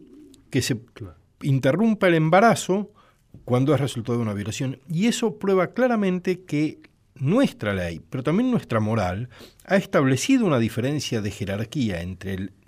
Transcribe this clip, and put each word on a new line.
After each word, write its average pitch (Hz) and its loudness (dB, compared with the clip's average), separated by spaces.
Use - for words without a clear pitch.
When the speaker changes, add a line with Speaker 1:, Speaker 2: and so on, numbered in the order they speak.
Speaker 1:
que 127 0
se 117 -4
Speaker 2:
Claro. 92 -16
Speaker 1:
interrumpa 160 2
el 170 4
embarazo 190 4
cuando 135 2
es 135 2
resultado 120 -4
de 120 -2
una 107 -2
violación. 117 -6
Y 175 0
eso 226 -2
prueba 190 0
claramente 185 0
que 151 -2
nuestra 135 0
ley, 85 -4
pero - -8
también 226 0
nuestra 131 0
moral, 107 -2
ha - 0
establecido 180 2
una 139 2
diferencia 120 -2
de 101 -4
jerarquía 101 -4
entre 92 -8
el 95 -8